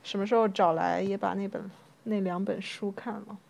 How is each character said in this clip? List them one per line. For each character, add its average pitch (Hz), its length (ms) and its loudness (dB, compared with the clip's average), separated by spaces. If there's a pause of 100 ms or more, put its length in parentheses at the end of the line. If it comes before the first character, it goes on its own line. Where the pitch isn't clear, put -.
什 208 100 -4
么 196 80 0
时 214 80 2
候 226 140 6
找 190 240 6
来 120 300 2
也 196 160 -2
把 190 160 -2
那 196 160 -2
本， - 200 -8 (360)
那 214 160 0
两 185 240 0
本 196 160 -2
书 - 320 -6
看 214 220 -8
了。 208 220 -12 (120)